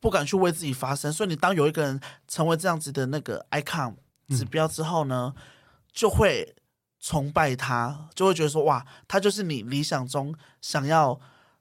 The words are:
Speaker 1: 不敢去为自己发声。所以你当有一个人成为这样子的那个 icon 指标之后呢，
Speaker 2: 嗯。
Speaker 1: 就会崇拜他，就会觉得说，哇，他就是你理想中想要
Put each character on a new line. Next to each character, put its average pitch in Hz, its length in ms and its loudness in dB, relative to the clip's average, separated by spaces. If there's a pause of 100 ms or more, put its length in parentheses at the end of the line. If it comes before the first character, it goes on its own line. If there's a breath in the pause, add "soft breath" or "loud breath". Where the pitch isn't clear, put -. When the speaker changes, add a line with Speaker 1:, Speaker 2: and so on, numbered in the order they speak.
Speaker 1:
不 226 100 0
敢 - 140 2
去 170 120 0
为 185 140 4
自 165 140 -4
己 143 80 -2
发 127 240 -4
声。 151 160 -4
所 202 140 -2
以 - 20 0
你 165 80 -2
当 180 180 2
有 147 140 4
一 160 40 -2
个 156 100 -2
人 135 180 -2 (260 loud breath)
成 - 200 0
为 165 100 4
这 160 100 -2
样 170 120 0
子 156 120 -8
的 135 160 -2
那 139 140 -2
个 - 300 -8
icon 143 440 -4 (340)
指 123 160 0
标 156 240 0
之 156 140 -6
后 160 220 0
呢， 127 320 -2
Speaker 2:
嗯。 - 60 -20 (500 loud breath)
Speaker 1:
就 214 180 2
会 165 440 2 (460)
崇 147 320 -4
拜 151 240 2
他， 127 580 -4
就 185 120 2
会 190 80 6
觉 160 80 -2
得 151 60 4
说， 147 160 0
哇， 135 200 2 (240 loud breath)
他 190 120 2
就 202 100 4
是 208 120 -2
你 151 200 -4
理 135 200 -2
想 143 240 -2
中 139 280 -4 (260 soft breath)
想 143 260 -4
要 147 320 4 (420 soft breath)